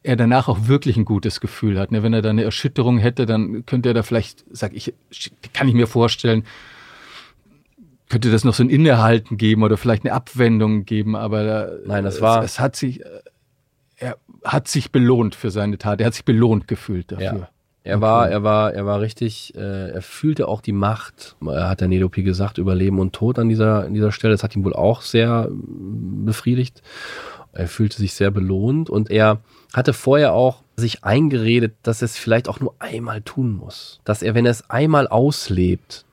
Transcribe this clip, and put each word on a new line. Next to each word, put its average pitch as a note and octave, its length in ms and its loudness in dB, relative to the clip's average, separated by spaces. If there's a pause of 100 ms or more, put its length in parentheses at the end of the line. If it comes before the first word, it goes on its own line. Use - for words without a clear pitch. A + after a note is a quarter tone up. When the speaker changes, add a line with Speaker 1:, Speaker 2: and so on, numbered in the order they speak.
Speaker 1:
er B2+ 140 0
danach A#2 320 4
auch A2 220 0
wirklich C#3 260 2
ein A2 80 2
gutes G2+ 380 -2
Gefühl G#2 360 -4
hat. G2 140 -4
Ne? A2 120 0
Wenn A2+ 100 2
er A2 80 2
da G#2+ 80 0
eine A2 140 2
Erschütterung B2 540 0
hätte, B2 280 2
dann A2 400 -2
könnte B2+ 240 0
er A#2 40 2
da A2+ 80 2
vielleicht, - 480 -4
sag - 240 -10
ich, - 200 -10 (600)
kann C#3 140 0
ich A#2 60 4
mir A#2 140 4
vorstellen, A2+ 580 0 (1600)
könnte A2+ 220 0
das A2 140 2
noch A#2 80 4
so B2 100 2
ein B2+ 60 4
Innehalten A#2 680 4
geben A2 260 2
oder G#2+ 120 4
vielleicht A2 300 0
eine - 80 -2
Abwendung A2 720 0
geben, G#2+ 320 -2
aber G#2+ 260 -4
da, G#2+ 260 -4 (160)
Speaker 2:
Nein, G2 200 -2
das F#2+ 100 -4
Speaker 1:
es, - 60 -4
Speaker 2:
war A2+ 220 4
Speaker 1:
es - 180 -6
hat C3+ 160 -2
sich, C3 240 -6
äh, - 80 -20 (880)
er B2 200 -10 (280)
hat - 240 -2
sich - 220 -4
belohnt A#2+ 440 4
für G#2+ 160 -6
seine G2+ 260 -2
Tat, G#2 220 -4
er A2 80 2
hat A2+ 60 0
sich - 120 -12
belohnt A2+ 440 4
gefühlt G2 420 -6
dafür. F#2+ 140 -8
Speaker 2:
Ja. G2 240 -6 (360)
Er G2 120 -2
Speaker 1:
Okay. G2+ 40 2
Speaker 2:
war, A2 280 4
er G2+ 140 -2
war, G#2+ 300 2
er G2 120 -6
war G#2 160 -2
richtig, A2 540 -8
äh, G2 360 -8
er F#2+ 100 -8
fühlte - 460 -2
auch A2 140 -4
die A2 100 -6
Macht, G#2 640 -4 (100)
äh, - 40 -4
hat F2+ 320 -2
der F#2 80 2
Nedopi F#2 340 0
gesagt, G2 340 -2
über F#2+ 180 0
Leben F#2+ 240 2
und F#2 120 0
Tod A#2+ 280 -2
an A2+ 100 2
dieser, A2 340 2
an G#2+ 100 -6
dieser G#2+ 200 0
Stelle. A2 200 2
Das G2 100 0
hat A2 120 -6
ihn G2 80 -2
wohl F#2+ 100 0
auch G#2 280 2
sehr, A#2 480 0
mm, G2 760 -8
befriedigt. B2 560 -2 (680)
Er F2+ 160 -6
fühlte G#2 300 -2
sich G2 160 -2
sehr G2+ 180 0
belohnt G2+ 580 -2
und G#2+ 220 -2
er G#2+ 300 4 (320)
hatte B2+ 200 0
vorher C#3 400 4
auch B2+ 300 2 (120)
sich A#2 280 -4
eingeredet, A#2 720 2 (100)
dass A#2 180 -2
er A#2+ 40 -2
es - 120 -6
vielleicht A2+ 300 0
auch - 140 -8
nur B2+ 180 -4
einmal A2 420 -8
tun B2+ 340 -4
muss. - 500 -16
Dass G#2+ 180 -2
er, A2 100 0
wenn A#2 120 4
er A#2+ 60 4
es - 180 -6
einmal C#3+ 380 2
auslebt F#2+ 1040 0